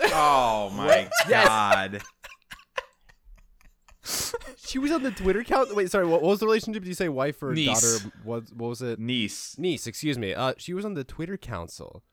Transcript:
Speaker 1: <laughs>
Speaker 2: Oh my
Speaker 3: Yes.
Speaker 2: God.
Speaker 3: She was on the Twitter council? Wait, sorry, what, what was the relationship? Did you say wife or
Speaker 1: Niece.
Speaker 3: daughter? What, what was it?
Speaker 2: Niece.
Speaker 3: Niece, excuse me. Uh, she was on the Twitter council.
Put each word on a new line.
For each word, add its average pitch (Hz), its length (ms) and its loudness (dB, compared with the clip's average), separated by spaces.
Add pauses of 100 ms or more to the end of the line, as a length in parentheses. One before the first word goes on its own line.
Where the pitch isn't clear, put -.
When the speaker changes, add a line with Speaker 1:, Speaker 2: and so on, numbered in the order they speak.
Speaker 1:
<laughs> 415 80 2
Speaker 2:
Oh 123 640 4
my 101 340 4 (200)
Speaker 3:
Yes. 214 180 6
Speaker 2:
God. 104 540 2 (2500)
Speaker 3:
She - 220 -6
was 285 120 0
on 320 120 0
the 262 80 -2
Twitter 190 320 0
council? 240 320 0
Wait, 196 160 0
sorry, 190 140 2
what, 165 160 4
what 160 100 4
was 208 80 2
the 220 60 -2
relationship? 220 380 0
Did 180 60 -10
you 180 60 -6
say 180 140 -2
wife 139 320 -2
or 139 120 -2
Speaker 1:
Niece. 127 460 2
Speaker 3:
daughter? 101 120 -10 (120)
What, 113 200 -6 (100)
what 117 160 -8
was 120 120 -8
it? 117 180 -6
Speaker 2:
Niece. 113 580 -4
Speaker 3:
Niece, 156 300 -4
excuse 139 300 -4
me. 104 160 -4
Uh, 127 240 -2
she - 160 -12
was 190 120 -6
on 208 80 -8
the 147 100 -6
Twitter 170 340 -10
council. - 760 -12